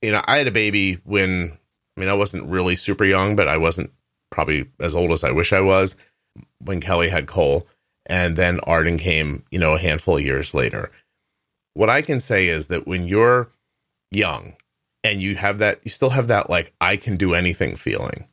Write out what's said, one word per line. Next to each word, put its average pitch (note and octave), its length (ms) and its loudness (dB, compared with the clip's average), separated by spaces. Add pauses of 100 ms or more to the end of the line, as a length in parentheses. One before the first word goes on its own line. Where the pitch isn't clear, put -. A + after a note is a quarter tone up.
you A2 100 0
know, G#2 140 2
I C3+ 120 4
had C#3+ 100 2
a A#2 40 -2
baby G2+ 440 2 (100)
when, F#2 500 0 (400)
I - 40 -16
mean, F#2+ 100 -4
I G2 60 0
wasn't G2 340 -4
really F2+ 260 0
super G2+ 300 -2
young, F#2+ 300 2
but G2 120 2
I D2+ 100 2
wasn't D#2+ 340 -2 (400)
probably D#2 360 -2 (120)
as E2 160 -4
old F2 160 2
as D#2+ 120 0
I D2 60 0
wish D#2+ 240 0
I F#2+ 80 4
was F#2+ 340 4 (640)
when F#2 240 -6
Kelly E2+ 260 0
had D#2+ 200 -2
Cole. E2 400 2 (400)
And F2 280 0
then F2 260 2
Arden E2 360 2
came, D#2 540 -2
you F2 80 -4
know, D#2 140 2
a D#2 60 0
handful D#2+ 380 0
of D2 60 -2
years C#2 320 -2
later. - 360 -4 (840)
What G#2+ 160 2
I C#3 100 2
can D3 180 -2
say F#2+ 280 0
is D#2+ 200 -2
that F2 200 -4
when F2+ 200 -4
you're A#2 440 2 (580)
young F2+ 460 -4 (480)
and G#2 180 0
you G2 140 -2
have G2+ 240 -2
that, G#2+ 240 0
you G#2 80 -8
still - 180 0
have B2 200 -2
that, G#2 200 2
like, E2+ 320 -2
"I F#2 160 2
can G#2 180 -6
do F2+ 200 0
anything" F2 400 0
feeling - 580 -6